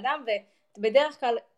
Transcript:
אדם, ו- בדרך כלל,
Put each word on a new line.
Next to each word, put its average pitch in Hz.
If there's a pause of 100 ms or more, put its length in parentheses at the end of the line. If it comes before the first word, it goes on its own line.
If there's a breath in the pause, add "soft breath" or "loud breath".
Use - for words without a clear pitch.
אדם, 269
ו- 208 (240)
בדרך 269
כלל, 240 (240)